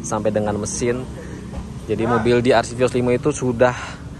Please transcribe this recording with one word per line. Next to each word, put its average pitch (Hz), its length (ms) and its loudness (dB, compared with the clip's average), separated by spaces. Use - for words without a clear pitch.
sampai 107 260 0
dengan 104 300 0
mesin. 120 420 -2
Jadi 107 160 0
mobil 120 380 4
di 127 100 4
R 113 140 4
C 117 80 -10
Vios 120 180 2
Limo 123 160 2
itu 123 240 2
sudah 123 400 2